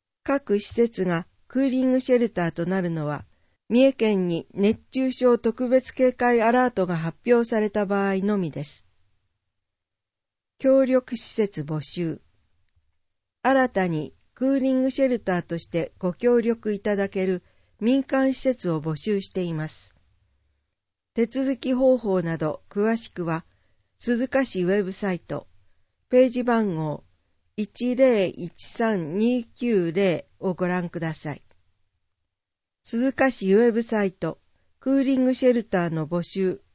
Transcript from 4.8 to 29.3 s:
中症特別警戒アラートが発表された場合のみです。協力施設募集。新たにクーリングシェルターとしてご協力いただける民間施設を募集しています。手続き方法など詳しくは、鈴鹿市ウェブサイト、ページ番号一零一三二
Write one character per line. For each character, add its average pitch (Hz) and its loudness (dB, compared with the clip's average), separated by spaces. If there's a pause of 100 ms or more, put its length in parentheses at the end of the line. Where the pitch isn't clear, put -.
中 262 -2
症 247 2
特 233 -2
別 254 2
警 254 2
戒 240 2
ア 226 2
ラ 254 2
ー - -20
ト 185 0
が 180 -2
発 165 -6
表 233 4
さ 233 -2
れ 214 0
た 208 -2
場 196 0
合 196 0
の 202 0
み 170 -2
で 151 -8
す。 - -20 (1700)
協 269 6
力 254 0
施 - -10
設 202 -2
募 151 -6
集。 165 -6 (1200)
新 262 2
た 185 -2
に 156 -6 (200)
ク 269 0
ー - 0
リ 262 0
ン 262 2
グ 262 0
シ 269 -2
ェ 269 4
ル 247 0
タ 180 -2
ー 170 -4
と 170 -6
し - -10
て 165 -4
ご 180 -4
協 240 2
力 226 -2
い 202 -6
た 208 -2
だ 196 -2
け 190 -2
る 180 -2 (380)
民 262 2
間 269 0
施 - -6
設 247 -2
を 160 -2
募 156 -4
集 196 -2
し 190 -12
て 185 -6
い 175 -4
ま 156 -6
す。 - -18 (1200)
手 233 2
続 262 -2
き 254 -2
方 254 4
法 190 0
な 165 -4
ど 156 -4
詳 220 0
し - -10
く 175 -8
は、 165 -4 (540)
鈴 240 -2
鹿 262 0
市 185 -4
ウ 175 0
ェ 202 2
ブ 185 -6
サ 196 -4
イ 175 -4
ト、 - -10 (640)
ペ 254 6
ー - 0
ジ 247 -4
番 226 0
号 156 -6 (520)
一 233 -4
零 233 4
一 - -10
三 190 -2
二 240 2